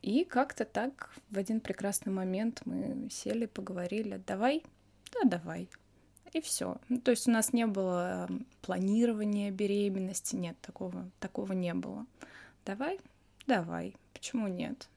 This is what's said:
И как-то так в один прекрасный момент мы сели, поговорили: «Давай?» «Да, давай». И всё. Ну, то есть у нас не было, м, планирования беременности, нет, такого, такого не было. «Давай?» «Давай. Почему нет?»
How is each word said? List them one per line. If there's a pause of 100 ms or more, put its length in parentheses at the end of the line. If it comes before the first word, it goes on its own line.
И
как-то
так (220)
в
один
прекрасный
момент
мы
сели,
поговорили:
«Давай?» (500)
«Да, (100)
давай». (640)
И
всё. (120)
Ну,
то
есть
у
нас
не
было,
м, (160)
планирования
беременности,
нет,
такого, (100)
такого
не
было. (600)
«Давай?» (480)
«Давай. (180)
Почему
нет?»